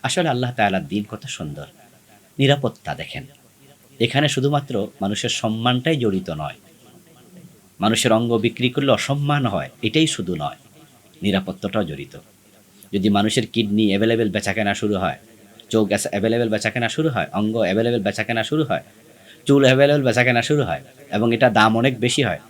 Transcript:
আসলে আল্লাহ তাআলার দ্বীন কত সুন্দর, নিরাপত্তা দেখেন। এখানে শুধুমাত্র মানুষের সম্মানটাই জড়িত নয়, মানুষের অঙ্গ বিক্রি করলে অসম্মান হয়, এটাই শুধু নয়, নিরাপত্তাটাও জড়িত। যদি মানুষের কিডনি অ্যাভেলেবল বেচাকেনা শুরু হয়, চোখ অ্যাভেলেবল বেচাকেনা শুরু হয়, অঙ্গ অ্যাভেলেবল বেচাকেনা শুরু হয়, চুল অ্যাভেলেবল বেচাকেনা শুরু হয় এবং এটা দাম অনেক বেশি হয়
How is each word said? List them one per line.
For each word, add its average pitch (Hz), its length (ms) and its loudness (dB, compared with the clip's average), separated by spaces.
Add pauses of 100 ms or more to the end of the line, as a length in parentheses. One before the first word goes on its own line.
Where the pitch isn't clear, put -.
আসলে 165 260 0
আল্লাহ 123 240 -2
তাআলার 95 340 0
দ্বীন 101 160 -4
কত 110 220 -12
সুন্দর, 73 400 -10 (720)
নিরাপত্তা 135 560 0
দেখেন। - 300 -12 (720)
এখানে 147 280 2
শুধুমাত্র 135 600 0 (140)
মানুষের 101 280 -4
সম্মানটাই 123 680 -2
জড়িত 95 320 -2
নয়, 76 260 -8 (1200)
মানুষের 110 320 2
অঙ্গ 117 260 2
বিক্রি 117 320 0
করলে 139 220 0
অসম্মান 143 540 0
হয়, 87 240 -2 (120)
এটাই 156 260 2
শুধু 90 280 -4
নয়, 73 200 -6 (640)
নিরাপত্তাটাও 95 640 -2
জড়িত। 69 360 -10 (760)
যদি 101 160 2
মানুষের 107 380 2
কিডনি 107 400 0
অ্যাভেলেবল 113 420 2
বেচাকেনা 101 440 -2
শুরু 104 240 -2
হয়, 90 200 -4 (520)
চোখ 107 200 2 (200)
অ্যাভেলেবল 113 400 0
বেচাকেনা 110 400 -2
শুরু 156 200 -2
হয়, 104 220 -2
অঙ্গ 107 260 -2
অ্যাভেলেবল 113 420 0
বেচাকেনা 107 440 -4
শুরু 156 200 -2
হয়, 90 200 -4 (640)
চুল 139 180 6
অ্যাভেলেবল 139 400 6
বেচাকেনা 120 380 4
শুরু 147 220 2
হয় - 200 -4 (280)
এবং 113 220 2
এটা 120 160 4
দাম 110 280 6
অনেক 123 220 0
বেশি 123 240 0
হয় 90 160 -2 (100)